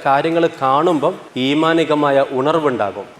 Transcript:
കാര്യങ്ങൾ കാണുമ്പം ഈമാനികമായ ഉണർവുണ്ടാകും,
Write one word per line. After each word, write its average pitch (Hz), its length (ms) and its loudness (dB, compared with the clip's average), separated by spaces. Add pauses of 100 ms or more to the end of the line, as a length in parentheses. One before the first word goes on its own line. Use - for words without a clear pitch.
കാര്യങ്ങൾ 160 380 2 (180)
കാണുമ്പം 147 520 2 (240)
ഈമാനികമായ 147 920 2
ഉണർവുണ്ടാകും, 127 760 -2 (140)